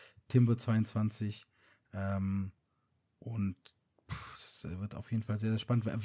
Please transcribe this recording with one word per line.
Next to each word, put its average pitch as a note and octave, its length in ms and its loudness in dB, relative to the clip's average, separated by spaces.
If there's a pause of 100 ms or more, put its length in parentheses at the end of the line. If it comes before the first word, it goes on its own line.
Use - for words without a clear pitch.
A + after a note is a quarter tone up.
(280)
Timber A#2 300 6
zweiundzwanzig. G#2+ 880 0 (480)
Ähm, G2 580 -2 (680)
und G2+ 360 -4 (540)
pff, - 520 -10
das F2 180 -6
wird G#2 160 -6
auf - 160 -10
jeden A2+ 120 0
Fall G#2+ 140 -2
sehr, A2 140 0
sehr A2 80 2
spannend. A#2 260 2 (180)